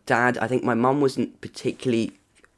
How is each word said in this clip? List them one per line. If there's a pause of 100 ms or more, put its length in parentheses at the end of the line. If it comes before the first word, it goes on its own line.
dad,
I
think
my
mum
wasn't
particularly (400)